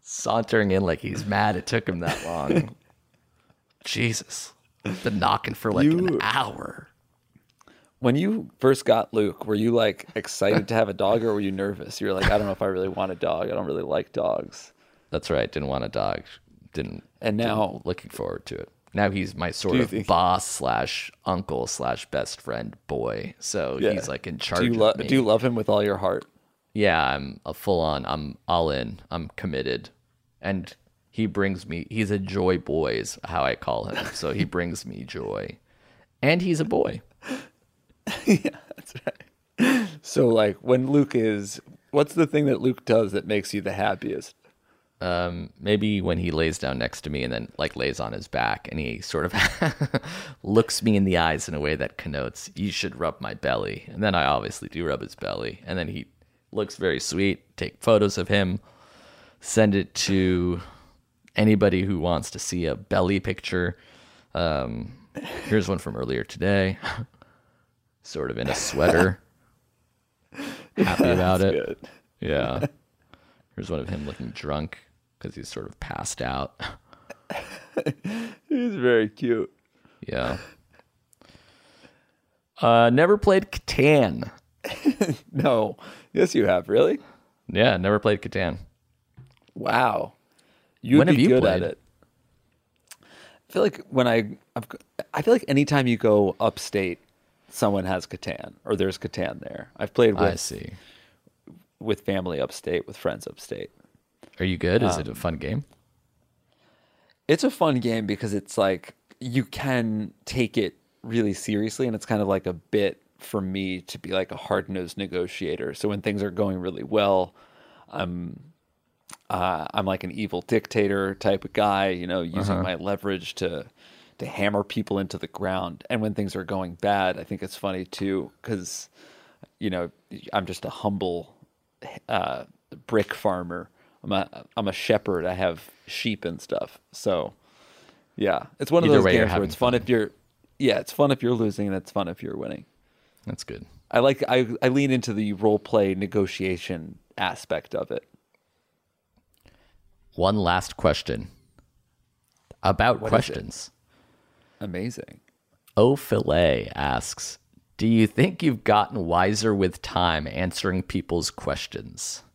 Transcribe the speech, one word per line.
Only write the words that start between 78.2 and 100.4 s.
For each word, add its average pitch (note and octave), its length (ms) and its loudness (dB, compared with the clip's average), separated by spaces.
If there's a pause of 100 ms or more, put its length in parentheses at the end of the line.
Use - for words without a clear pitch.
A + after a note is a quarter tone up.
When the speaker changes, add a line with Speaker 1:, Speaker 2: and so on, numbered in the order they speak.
Speaker 2:
He's B3 240 0
very A#2+ 340 4
cute. A2+ 460 -2 (540)
Speaker 1:
Yeah. B1+ 320 -4 (2250)
Uh, A#2 300 8
never E3+ 260 6
played F#3+ 340 4
Catan. C3 800 4 (340)
Speaker 2:
<laughs> - 540 0 (160)
No. A2+ 440 2 (360)
Yes, - 220 4
you G#2 100 6
have. F2+ 240 2
Really? C3+ 300 4 (480)
Speaker 1:
Yeah, A2 300 4
never G2 220 2
played G#2 220 2
Catan. F#2 360 -2 (1000)
Speaker 2:
Wow. A#2 580 0 (680)
You B2 180 6
Speaker 1:
When F3 80 8
Speaker 2:
would F3 80 6
Speaker 1:
have - 20 -
Speaker 2:
be B2 60 6
Speaker 1:
you F#3+ 60 8
Speaker 2:
good G3 160 6
at F#2+ 140 4
Speaker 1:
played? F2+ 40 -2
Speaker 2:
it. E2 160 -6 (1700)
I - 40 -20
feel F#3 100 2
like - 260 0
when B2+ 180 4
I, A#2 300 2 (180)
I've, A#2+ 120 -6 (460)
I - 80 -2
feel A3 120 6
like B3+ 140 2
anytime C#3 400 4
you A#2 100 4
go G#2 420 6
upstate, G2 600 -2 (500)
someone G2+ 360 0
has F#2 200 -2
Catan - 480 -10 (120)
or G#2+ 100 0
there's F#2+ 220 0
Catan - 420 -6
there. - 380 -14
I've - 160 -6
played A2+ 240 6
Speaker 1:
I F2 140 4
Speaker 2:
with, E2+ 80 -4